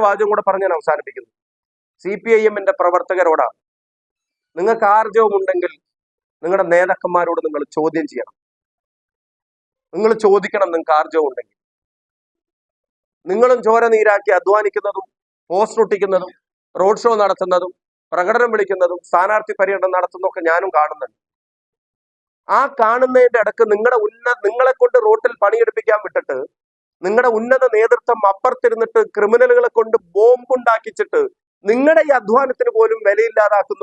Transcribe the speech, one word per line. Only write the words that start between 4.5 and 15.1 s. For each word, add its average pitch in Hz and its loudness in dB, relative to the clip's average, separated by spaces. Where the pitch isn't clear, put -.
നിങ്ങൾക്ക് 220 0
ആർജവമുണ്ടെങ്കിൽ 208 0
നിങ്ങളുടെ 185 0
നേതാക്കന്മാരോട് 175 0
നിങ്ങൾ 147 -6
ചോദ്യം 156 -2
ചെയ്യണം. 120 -10
നിങ്ങൾ 214 0
ചോദിക്കണം, 196 0
നിങ്ങൾക്ക് 160 -2
ആർജവം 160 -2
ഉണ്ടെങ്കിൽ. - -16
നിങ്ങളും 240 2
ചോര 226 4
നീരാക്കി 208 2
അധ്വാനിക്കുന്നതും 196 0